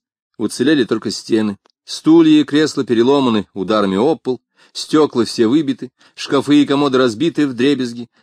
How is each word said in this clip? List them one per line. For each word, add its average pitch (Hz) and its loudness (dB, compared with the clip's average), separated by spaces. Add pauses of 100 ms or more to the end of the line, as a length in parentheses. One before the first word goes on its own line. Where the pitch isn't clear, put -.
(360)
уцелели 123 0
только 110 -4
стены. 107 -4 (260)
Стулья 156 4
и 143 0
кресла 143 -2
переломаны 120 0
ударами 98 -2
об 131 -2
пол, 127 -6 (320)
стёкла 139 0
все 117 -2
выбиты, 135 -2 (220)
шкафы 143 0
и 131 2
комоды 139 0
разбиты 131 0
вдребезги, 123 -2 (140)